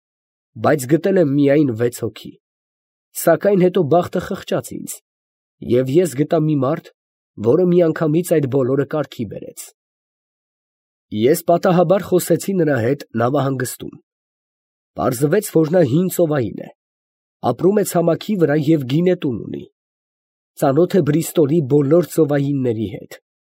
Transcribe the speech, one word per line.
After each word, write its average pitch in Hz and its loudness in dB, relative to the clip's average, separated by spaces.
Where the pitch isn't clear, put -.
բայց 123 0
գտել 160 2
եմ 135 2
միայն 143 2
վեց 120 -4
հոգի։ - -10
Սակայն 175 2
հետո 180 2
բախտը 170 0
խղճաց - -8
ինձ, - -12
և 131 0
ես 156 2
գտա 151 0
մի 156 0
մարդ, 139 -4
որը 135 2
միանգամից 170 2
այդ 151 2
բոլորը 135 0
կարգի 143 -6
բերեց։ - -14
Ես 117 0
պատահաբար 175 2
խոսեցի 180 -2
նրա 151 0
հետ 123 -2
նավահանգստում։ 127 -4
Պարզվեց, 139 -2
որ 160 2
նա 180 4
հին 156 0
ծովային 147 -2
է, - -14
ապրում 147 2
է 202 0
ցամաքի 170 -2
վրա 151 2
և 147 0
գինետուն 160 0
ունի։ - -12
Ծանոթ 156 2
է 190 4
Բրիստոլի 151 2
բոլոր 147 2
ծովայինների 139 0
հետ։ - -14